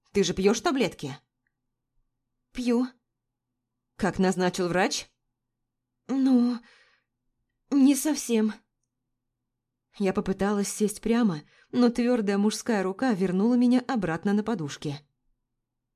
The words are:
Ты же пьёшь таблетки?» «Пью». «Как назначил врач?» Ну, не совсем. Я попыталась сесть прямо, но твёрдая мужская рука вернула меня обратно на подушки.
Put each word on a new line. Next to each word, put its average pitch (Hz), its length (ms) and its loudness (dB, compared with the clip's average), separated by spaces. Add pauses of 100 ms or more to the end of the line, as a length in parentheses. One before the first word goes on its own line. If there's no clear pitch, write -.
(120)
Ты 196 120 2
же 175 120 -4
пьёшь 196 260 2
таблетки?» 202 560 -4 (1300)
«Пью». 247 360 -2 (1080)
«Как 180 240 -2
назначил 185 480 0
врач?» 180 420 -2 (960)
Ну, 247 520 2 (1080)
не 277 260 6
совсем. 233 580 0 (1400)
Я 190 160 0
попыталась 196 540 -2
сесть - 340 -4
прямо, 220 420 0 (280)
но 247 180 4
твёрдая 233 480 0
мужская 208 460 0
рука 190 300 -2
вернула 190 420 0
меня 247 320 4
обратно 196 460 -2
на 214 100 0
подушки. 156 560 -8 (960)